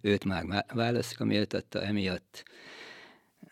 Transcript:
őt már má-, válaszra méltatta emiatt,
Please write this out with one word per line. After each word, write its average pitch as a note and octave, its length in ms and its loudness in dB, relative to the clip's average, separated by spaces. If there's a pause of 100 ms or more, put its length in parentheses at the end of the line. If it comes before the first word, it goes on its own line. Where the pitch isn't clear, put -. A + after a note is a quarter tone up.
őt G2+ 240 4
már F2+ 200 0
má-, G2+ 300 0
válaszra A#2 500 0
méltatta G#2 580 0
emiatt, G2 600 -2 (1080)